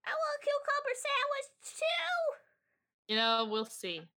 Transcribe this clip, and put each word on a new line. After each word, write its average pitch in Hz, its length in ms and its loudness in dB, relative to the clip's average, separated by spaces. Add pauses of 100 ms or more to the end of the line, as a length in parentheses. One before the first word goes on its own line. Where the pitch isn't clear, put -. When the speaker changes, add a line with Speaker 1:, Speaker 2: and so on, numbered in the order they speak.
Speaker 1:
I - 60 -2
want 605 280 0
a 571 40 -14
cucumber 571 520 2
sandwich 554 540 0 (300)
too. 679 380 0 (880)
Speaker 2:
You 214 100 0
know, 226 320 4
we'll 214 160 0
see. 175 360 -8 (160)